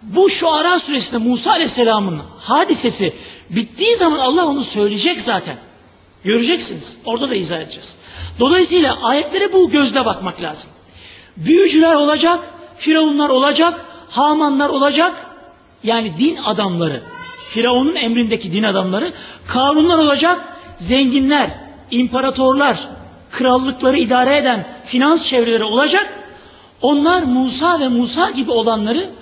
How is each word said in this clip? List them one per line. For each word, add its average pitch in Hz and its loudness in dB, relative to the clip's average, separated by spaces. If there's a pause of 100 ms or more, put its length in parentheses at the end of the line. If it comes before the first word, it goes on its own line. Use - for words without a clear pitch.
Bu 359 2
Şuara 330 0
suresinde 240 -4
Musa 247 0
aleyhisselamın 220 0 (180)
hadisesi 247 0 (340)
bittiği 330 0
zaman 330 2
Allah 277 2
onu 285 -2
söyleyecek 208 -2
zaten. 175 -4 (680)
Göreceksiniz. 233 -4
Orada 233 -4
da 247 -4
izah 170 -4
edeceğiz. - -14 (420)
Dolayısıyla 320 4
ayetlere 311 0
bu 370 4
gözle 262 2
bakmak 190 -6
lazım. 156 -10 (680)
Büyücüler 320 4
olacak, 302 2 (380)
firavunlar 294 2
olacak, 285 2 (240)
Hamanlar 294 2
olacak. 285 0 (580)
Yani 220 -2
din 302 2
adamları, 180 -2 (440)
Firavun'un 247 0
emrindeki 226 -2
din 202 0
adamları, 196 -2 (340)
Karunlar 302 2
olacak, 320 0 (180)
zenginler, 262 0 (400)
imparatorlar, 262 0 (420)
krallıkları 262 0
idare 254 2
eden 240 -2
finans 302 0
çevreleri 226 2
olacak. 285 0 (680)
Onlar 294 2
Musa 262 0
ve 269 0
Musa 247 0
gibi 254 -4
olanları 226 -2